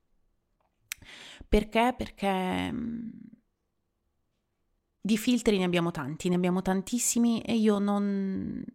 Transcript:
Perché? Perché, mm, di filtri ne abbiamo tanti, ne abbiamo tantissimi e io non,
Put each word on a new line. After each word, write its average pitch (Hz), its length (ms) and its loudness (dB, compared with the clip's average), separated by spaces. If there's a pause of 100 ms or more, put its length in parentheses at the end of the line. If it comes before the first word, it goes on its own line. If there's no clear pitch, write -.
(1500)
Perché? 226 500 4
Perché, 185 760 -4
mm, - 380 -8 (2000)
di 220 140 2
filtri 233 400 2
ne 185 60 2
abbiamo 175 260 2
tanti, 156 380 -4
ne 180 60 4
abbiamo 180 280 2
tantissimi 226 760 0
e - 120 -4
io 214 240 4
non, 196 960 -2